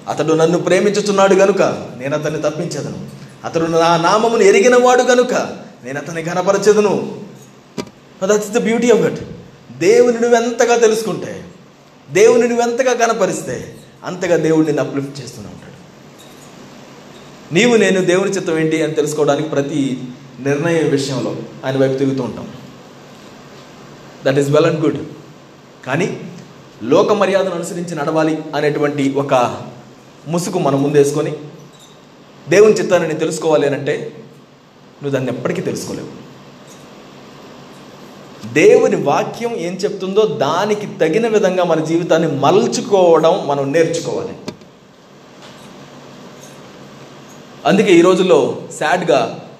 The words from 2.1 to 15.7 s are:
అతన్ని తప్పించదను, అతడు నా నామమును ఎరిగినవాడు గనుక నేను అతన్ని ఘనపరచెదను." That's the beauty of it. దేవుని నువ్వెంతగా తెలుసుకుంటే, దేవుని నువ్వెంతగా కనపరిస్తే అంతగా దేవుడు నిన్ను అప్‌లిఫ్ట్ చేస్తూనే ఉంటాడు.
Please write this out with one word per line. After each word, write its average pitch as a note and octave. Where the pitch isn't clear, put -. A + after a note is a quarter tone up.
అతన్ని D#3
తప్పించదను, D3
అతడు E3
నా E3
నామమును G#3+
ఎరిగినవాడు B3
గనుక B3
నేను C#3
అతన్ని E3
ఘనపరచెదను." G3
That's G#3
the G#3+
beauty A#3
of F3+
it. C#3
దేవుని A3+
నువ్వెంతగా A#3+
తెలుసుకుంటే, D3
దేవుని A#3
నువ్వెంతగా A#3+
కనపరిస్తే F#3+
అంతగా F3
దేవుడు D#3
నిన్ను C#3
అప్‌లిఫ్ట్ C#3
చేస్తూనే G#2
ఉంటాడు. E2+